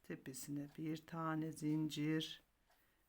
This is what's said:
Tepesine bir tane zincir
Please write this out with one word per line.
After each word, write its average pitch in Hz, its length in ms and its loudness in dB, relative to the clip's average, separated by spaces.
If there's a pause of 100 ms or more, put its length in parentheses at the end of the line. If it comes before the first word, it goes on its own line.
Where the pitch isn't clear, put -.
Tepesine 143 720 -6
bir 156 300 -2
tane 160 460 0
zincir 151 920 2 (680)